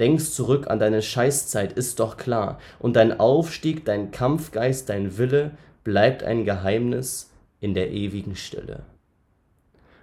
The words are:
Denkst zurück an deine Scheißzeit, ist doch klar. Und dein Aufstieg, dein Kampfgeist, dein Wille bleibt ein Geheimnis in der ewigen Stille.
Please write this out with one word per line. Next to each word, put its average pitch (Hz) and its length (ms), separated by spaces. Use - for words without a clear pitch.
Denkst 156 300
zurück 131 380
an 107 100
deine 107 220
Scheißzeit, 113 720
ist - 280
doch 110 160
klar. 107 420
Und 117 180
dein 113 220
Aufstieg, 160 640
dein 104 260
Kampfgeist, 131 760
dein 98 280
Wille 143 360
bleibt 110 380
ein 117 220
Geheimnis 113 840
in 101 140
der 90 160
ewigen 101 460
Stille. - 460